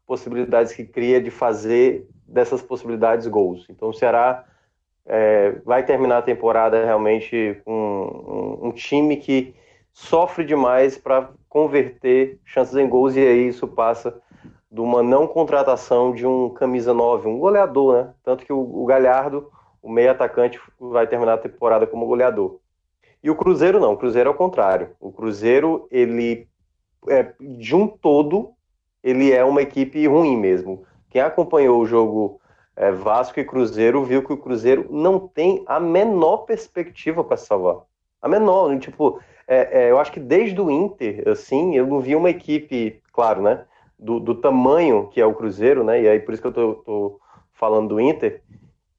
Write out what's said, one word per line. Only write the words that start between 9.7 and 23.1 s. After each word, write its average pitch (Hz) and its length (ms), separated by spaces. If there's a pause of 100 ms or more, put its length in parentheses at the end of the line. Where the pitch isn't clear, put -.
sofre 170 520
demais 135 540
pra 131 320 (180)
converter 135 960
chances 131 300
em 135 140
gols, 131 260
e 135 60
aí 123 260
isso 123 220
passa 117 520 (480)
de 110 120
uma 120 240
não 139 240
contratação 131 840
de 120 140
um 127 240
camisa 123 420
nove, 117 360
um 113 100
goleador, 143 560
né? 127 200 (100)
Tanto 127 200
que - 80
o, 139 60
o 123 260
Galhardo, 135 640 (320)
o 107 80
meio 120 220
atacante, 120 500 (200)
vai 120 260
terminar 117 280
a 110 40
temporada 113 480
como 117 200
goleador. 117 520 (640)